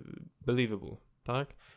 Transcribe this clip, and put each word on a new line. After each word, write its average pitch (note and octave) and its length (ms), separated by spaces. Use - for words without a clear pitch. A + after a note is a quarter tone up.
believable, A#2+ 540
tak? C3+ 320